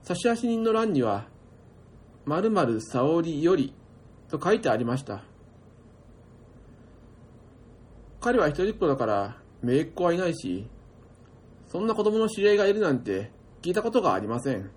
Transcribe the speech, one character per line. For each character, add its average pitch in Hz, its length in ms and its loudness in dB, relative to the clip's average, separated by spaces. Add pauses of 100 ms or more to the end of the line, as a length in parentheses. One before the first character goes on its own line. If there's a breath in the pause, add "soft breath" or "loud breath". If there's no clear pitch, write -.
差 180 120 -6
出 233 220 0
人 233 260 -2
の 226 100 2
欄 220 200 0
に 135 100 2
は、 104 240 -2 (1000)
「〇 180 240 0
〇 123 300 2
沙 123 260 -2
織 160 360 0
よ 175 140 4
り」 - 180 -2 (540)
と 151 100 -6
書 190 140 0
い 233 80 2
て 131 100 0
あ 110 60 2
り 120 80 -2
ま 120 120 -2
し 139 60 -6
た。 101 220 -12 (3000)
彼 247 180 2
は 160 100 4
一 147 140 -2
人 214 100 0
っ - 40 -10
子 180 100 0
だ 135 100 2
か 117 100 -2
ら 104 300 -2 (260)
姪 127 200 2
っ 147 100 -8
子 180 120 -2
は 170 80 4
い 175 60 0
な 185 80 -2
い 165 100 0
し、 98 320 -8 (1000)
そ 175 140 -8
ん 220 60 -2
な 220 80 0
子 214 100 -2
供 214 140 2
の 220 100 2
知 214 120 -6
り 208 100 6
合 - 20 6
い 202 40 6
が 202 100 4
い 202 80 4
る 214 60 0
な 165 120 2
ん 123 80 0
て 101 320 -4 (300)
聞 175 80 -4
い 185 40 -2
た 208 80 0
こ 226 80 -2
と 226 100 4
が 139 140 2
あ 95 60 -2
り 104 80 -6
ま 120 120 -2
せ 131 140 -2
ん。 98 220 -8